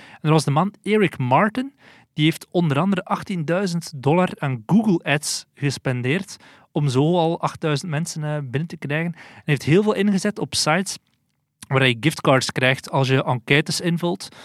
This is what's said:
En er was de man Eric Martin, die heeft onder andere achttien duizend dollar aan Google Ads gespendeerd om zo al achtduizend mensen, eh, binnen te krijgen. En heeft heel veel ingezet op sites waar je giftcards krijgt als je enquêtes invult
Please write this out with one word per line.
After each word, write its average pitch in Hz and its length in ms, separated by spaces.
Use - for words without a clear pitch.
En - 100
er 151 100
was 156 120
de 147 80
man 170 220
Eric 208 340
Martin, 202 560
die 151 120
heeft 156 260
onder 160 280
andere 185 260
achttien 165 400
duizend 170 500
dollar 156 420
aan 131 280
Google 202 380
Ads - 500
gespendeerd 135 840
om 147 180
zo 147 280
al 165 240
achtduizend 156 500
mensen, 156 320
eh, 151 200
binnen 139 240
te 175 100
krijgen. 160 360
En - 320
heeft 147 180
heel 175 200
veel 208 120
ingezet 196 440
op - 160
sites 170 420
waar 131 200
je 120 120
giftcards 139 520
krijgt 127 400
als 135 160
je 131 160
enquêtes 143 580
invult 175 460